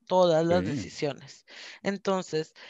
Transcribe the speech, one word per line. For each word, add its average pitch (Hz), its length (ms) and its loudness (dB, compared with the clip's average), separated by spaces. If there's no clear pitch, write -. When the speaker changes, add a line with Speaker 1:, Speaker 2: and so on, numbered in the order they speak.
Speaker 1:
todas 175 400 4
las 175 180 2
Speaker 2:
Sí. - 20 -4
Speaker 1:
decisiones. - 800 -8
Entonces, 185 720 -4